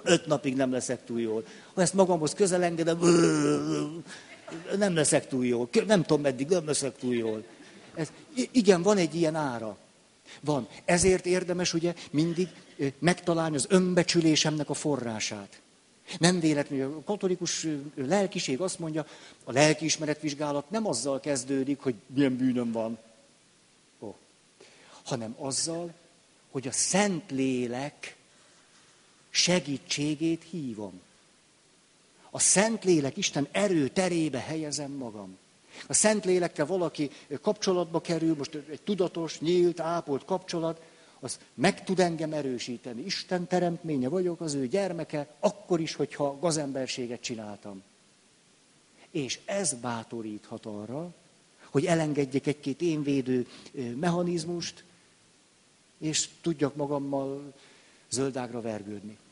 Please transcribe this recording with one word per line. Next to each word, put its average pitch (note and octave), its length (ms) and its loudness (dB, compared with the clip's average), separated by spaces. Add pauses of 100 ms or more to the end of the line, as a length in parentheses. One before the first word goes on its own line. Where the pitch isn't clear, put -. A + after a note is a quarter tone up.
öt E3+ 240 4
napig C#3+ 300 0
nem C3 160 2
leszek B2 320 -4
túl A#2 160 -4
jól. A2 240 -2 (300)
Ha F#3+ 60 2
ezt F3 140 2
magamhoz F3 400 4
közel F3+ 300 2
engedem, E3 360 2
ú, E3+ 60 4 (1700)
nem G3 160 2
leszek D3+ 340 4
túl B2+ 180 0
jól, A#2+ 240 0
kö-, A3 160 4
nem G3 160 6
tudom D3 200 2
meddig, C#3 260 0
nem E3+ 180 2
leszek C#3 300 -2
túl B2 180 -2
jól. A2 300 -2 (500)
Ez, D#3 140 -4 (260)
i-, B3 180 -2
igen, F#3+ 300 8
van G#3 140 6
egy D#3+ 180 2
ilyen D#3+ 200 2
ára. A#2 420 -4 (640)
Van. C#3 280 0 (160)
Ezért F3+ 420 4
érdemes F3+ 480 0
ugye E3+ 200 0 (160)
mindig, E3 380 2 (280)
ö, C#3+ 100 0 (120)
megtalálni E3 580 2
az B2+ 120 -2
önbecsülésemnek E3 1000 4
a D3 40 -2
forrását. A2+ 840 -4 (580)
Nem F3 220 4
véletlenül, C#3+ 560 0
a D3+ 80 -12
katolikus, F3+ 600 -2
ö, D#3+ 120 -2 (180)
lelkiség F#3 680 0
azt F#3 180 -4
mondja, D#3+ 280 -6 (380)
a - 80 -8
lelkiismeretvizsgálat D3 1160 2
nem A3 160 -2
azzal C3+ 340 -2
kezdődik, C3+ 600 -2
hogy C3 140 -2 (120)
milyen C3 300 2
bűnöm B2 360 2
van, A2+ 260 -4 (1040)
ó, G2+ 140 -12 (880)
hanem A#2 360 -6
azzal, E3 540 -6 (580)
hogy C3+ 180 -6
a A#2 40 -4
Szentlélek C3+ 1400 -2 (1120)
segítségét D#3 1200 0
hívom. G#2+ 500 -8 (1300)
A C3 80 -6
Szentlélek F#3 800 4
Isten - 360 -2
erő F#3 360 2
terébe E3 500 0
helyezem D3 520 -6
magam. G#2+ 460 -10 (500)
A C#3 80 -2
Szentlélekkel F3+ 720 2
valaki D#3 440 -2 (320)
kapcsolatba F3+ 580 0
kerül, D#3+ 360 0
most C#3 180 -6
egy D3 260 -12
tudatos, E3+ 600 -2
nyílt, F3 400 4
ápolt D#3 440 -2
kapcsolat, E3 560 -4 (440)
az - 140 -8 (160)
meg E3 300 2
tud F#3 160 0
engem D#3+ 320 0
erősíteni. B2+ 720 -6
Isten F3+ 440 -4
teremtménye E3 640 0
vagyok, F3 320 -2
az D#3 140 -4
ő C#3 120 0
gyermeke, D#3+ 760 -4
akkor F#3 400 0
is, D#3 140 -4
hogyha C#3+ 440 -2
gazemberséget C3+ 840 -4
csináltam. G#2 600 -10 (1300)
És C3+ 340 -4
ez G3 300 -2
bátoríthat A2+ 920 -8
arra, A#2+ 480 -8 (560)
hogy C#3+ 160 2
elengedjek D3 600 2
egy-két C#3+ 360 -2
énvédő, C#3 640 0 (260)
ö, C#3 100 -8
mechanizmust, E3+ 1040 -2 (1120)
és D#3 300 -2 (120)
tudjak D3 360 0
magammal C#3 760 -4 (580)
zöldágra B2 500 -4
vergődni. G#2+ 580 -8 (140)